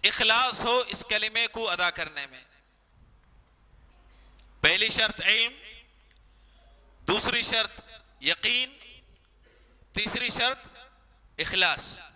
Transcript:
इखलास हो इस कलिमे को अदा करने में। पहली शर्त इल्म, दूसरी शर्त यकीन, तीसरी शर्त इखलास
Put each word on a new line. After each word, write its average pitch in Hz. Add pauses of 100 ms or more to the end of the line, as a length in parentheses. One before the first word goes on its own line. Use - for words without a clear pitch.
इखलास 226
हो 240 (140)
इस -
कलिमे 214
को 226
अदा 175
करने 151
में। 127 (2250)
पहली 190
शर्त 214
इल्म, 226 (1500)
दूसरी 226
शर्त - (400)
यकीन, 240 (1300)
तीसरी 226
शर्त 254 (680)
इखलास 180 (180)